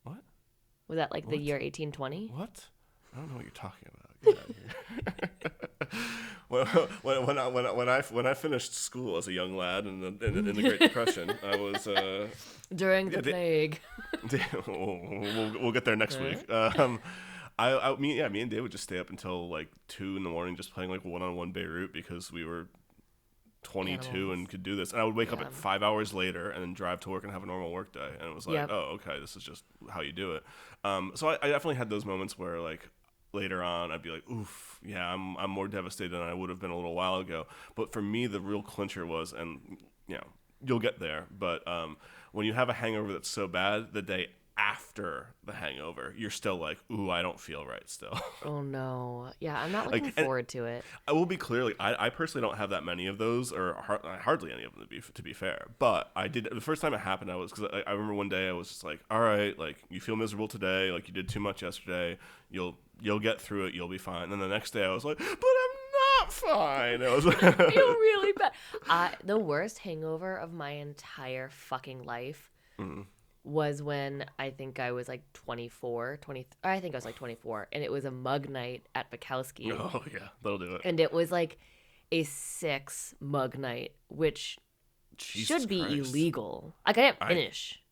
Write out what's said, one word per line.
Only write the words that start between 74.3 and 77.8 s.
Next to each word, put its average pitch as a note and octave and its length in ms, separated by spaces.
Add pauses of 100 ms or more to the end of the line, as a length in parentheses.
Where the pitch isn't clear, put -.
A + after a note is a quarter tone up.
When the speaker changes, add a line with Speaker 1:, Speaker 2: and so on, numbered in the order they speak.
Speaker 2:
I C3+ 140
think C3+ 280
I B2 120
was, B2 160
like, B2+ 160 (100)
twenty-four, A#2+ 880
twenty, C3 260 (160)
I F#3+ 160
think F3 140
I C3+ 40
was, A#2+ 80
like, A#2 100
twenty-four, A#2 560
and D3 120